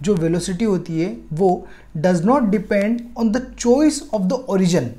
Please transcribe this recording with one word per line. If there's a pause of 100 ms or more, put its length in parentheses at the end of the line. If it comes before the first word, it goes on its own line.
जो
वेलोसिटी
होती
है (160)
वो (320)
does
not
depend (200)
on
the (240)
choice (140)
of
the (120)
origin। (140)